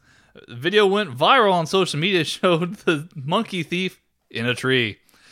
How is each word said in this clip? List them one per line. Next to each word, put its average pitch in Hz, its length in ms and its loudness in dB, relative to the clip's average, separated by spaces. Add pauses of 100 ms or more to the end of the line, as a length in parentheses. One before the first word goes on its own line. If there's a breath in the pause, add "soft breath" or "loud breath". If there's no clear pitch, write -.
(480 soft breath)
The 117 80 -16
video 196 300 2
went 190 300 0
viral 208 360 4
on 170 140 0
social 180 340 0
media, 175 240 0
<laughs> - 0 -
showed 175 540 0
the 160 360 -2
monkey 175 480 -4
thief 180 380 -6 (300)
in 113 160 -6
a 123 80 -2
tree. 123 440 -2 (340 loud breath)